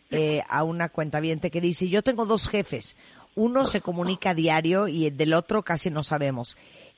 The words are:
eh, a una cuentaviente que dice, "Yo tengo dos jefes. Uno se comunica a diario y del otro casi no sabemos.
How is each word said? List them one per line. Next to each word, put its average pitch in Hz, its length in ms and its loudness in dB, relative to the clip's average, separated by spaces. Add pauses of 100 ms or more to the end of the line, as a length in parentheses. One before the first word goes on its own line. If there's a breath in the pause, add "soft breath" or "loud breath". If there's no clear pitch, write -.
(120)
eh, 151 360 0
a 147 160 0
una 170 240 -2
cuentaviente 156 640 -2
que 170 80 -2
dice, 175 300 0
"Yo 202 140 2
tengo 233 220 0
dos 208 240 2
jefes. - 460 -4 (400 soft breath)
Uno 240 300 2
se 202 160 0
comunica 175 480 -2
a 180 40 2
diario 160 540 2
y 156 220 0
del 151 240 0
otro 190 300 2
casi 170 280 -2
no 147 120 -4
sabemos. 135 520 -2 (420 loud breath)